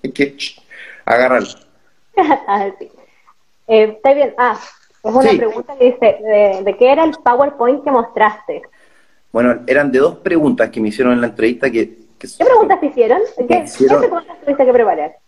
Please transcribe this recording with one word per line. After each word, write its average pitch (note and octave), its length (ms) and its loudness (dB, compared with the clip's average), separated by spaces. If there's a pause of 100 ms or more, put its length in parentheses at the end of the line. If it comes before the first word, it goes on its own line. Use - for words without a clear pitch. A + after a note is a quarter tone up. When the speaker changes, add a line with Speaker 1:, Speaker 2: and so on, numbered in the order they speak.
Speaker 1:
hay C3+ 80 -10
que, C#3 240 -6
ch, - 260 -16 (440)
agarrarla. B2 440 0 (680)
Speaker 2:
<laughs> - 20 0
Ah, A#3 600 -2
sí. - 120 -20 (800)
Eh, A3 160 4 (120)
está C#4 180 2
bien. C#4+ 240 0
Ah, A#3+ 220 0 (440)
es A3 100 -6
una C4 180 4
Speaker 1:
Sí. G4 60 2
Speaker 2:
pregunta A#3 400 -6
que B3 80 2
dice, B3 360 2
¿de, G#3 420 0
de G3 140 -4
qué B3+ 140 4
era D4+ 140 2
el D#4 60 -2 (120)
PowerPoint C4+ 600 0
que D4 80 -4
mostraste? G#3+ 680 -4 (720)
Speaker 1:
Bueno, A#2 360 0
eran C#3 240 0
de B2+ 80 2
dos E3+ 180 0
preguntas C#3+ 520 0
que A2+ 120 -8
me G#2+ 80 -2
hicieron B2 240 0
en A#2+ 80 0
la A#2 60 0
entrevista A#2+ 420 -2
que, A2+ 160 -2 (320)
que - 100 -20 (100)
Speaker 2:
¿Qué E4+ 80 0
preguntas G#4+ 340 4
te D#4+ 80 -6
hicieron? B3 340 0 (160)
¿Qué, B3+ 60 -4 (160)
Speaker 1:
me D#4 60 -6
hicieron - 360 0
Speaker 2:
qué A#4+ 60 0
preguntas - 360 -6
tuviste C#4+ 220 0
que B3+ 80 2
preparar? F3 420 0 (120)